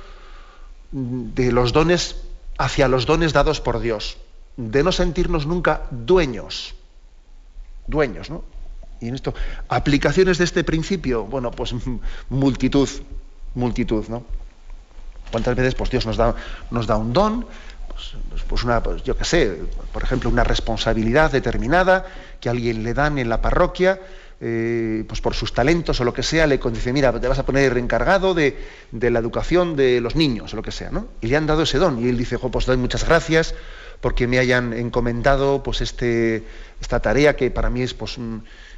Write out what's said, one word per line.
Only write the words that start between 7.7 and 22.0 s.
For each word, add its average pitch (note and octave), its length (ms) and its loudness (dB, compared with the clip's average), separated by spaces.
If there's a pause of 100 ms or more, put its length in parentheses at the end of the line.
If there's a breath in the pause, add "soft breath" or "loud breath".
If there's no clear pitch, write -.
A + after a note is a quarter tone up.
dueños, A#2 420 0
¿no? - 160 -8 (560)
Y A#2 80 -6
en B2 60 -4
esto, C3+ 200 -4 (340 loud breath)
aplicaciones D3 680 4
de F3 80 2
este E3+ 180 0
principio, D#3 640 -2
bueno, B2 260 -4
pues, A#2+ 240 -6 (260)
<laughs> - 280 -6
multitud, C3 600 2 (680)
multitud, A#2+ 540 0
¿no? A#2 160 -8 (1040)
¿Cuántas A2+ 260 0
veces, B2+ 180 2
pues, - 160 -2
Dios A#2+ 140 0
nos A2 140 -2
da, A#2 160 4 (360 loud breath)
nos A#2+ 160 -2
da G#2+ 100 2
un A2+ 180 0
don? G#3+ 320 2 (420 loud breath)
Pues, - 580 -6
pues, - 160 0
una, A#2 200 2
pues, - 220 -2
yo B2 120 -2
qué - 80 -2
sé, A2+ 340 2 (320)
por G#2+ 120 -6
ejemplo, B2 260 0
una A#2 160 4
responsabilidad A2+ 880 2
determinada C#3 720 4 (360 loud breath)